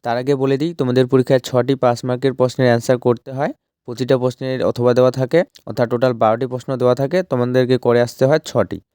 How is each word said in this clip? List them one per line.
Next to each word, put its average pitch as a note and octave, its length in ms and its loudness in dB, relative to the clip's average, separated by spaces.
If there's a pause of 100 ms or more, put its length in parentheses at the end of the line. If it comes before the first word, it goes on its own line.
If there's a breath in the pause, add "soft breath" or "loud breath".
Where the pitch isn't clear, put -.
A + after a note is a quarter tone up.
তার A#2+ 160 -4
আগে C3+ 180 0
বলে C3+ 220 0
দিই, E3 160 -4
তোমাদের B2+ 340 2
পরীক্ষায় C3 320 2
ছটি B2+ 360 -2
পাস B2 300 0
মার্কের B2+ 280 -2
প্রশ্নের B2+ 340 0
অ্যান্সার A#2+ 300 2
করতে B2 340 -2
হয়। C#3+ 220 -6 (340)
প্রতিটা B2+ 300 0
প্রশ্নের B2+ 460 -4
অথবা A#2+ 300 0
দেওয়া B2+ 180 4
থাকে, C3 320 0 (220)
অর্থাৎ A#2 240 -2
টোটাল B2 240 0
বারোটি A2+ 320 0
প্রশ্ন B2+ 320 -8
দেওয়া B2 180 2
থাকে, D3+ 280 -2
তোমাদেরকে B2+ 540 0
করে A#2+ 240 2
আসতে A#2+ 240 0
হয় D3+ 200 2
ছটি। F#2+ 340 -2 (160)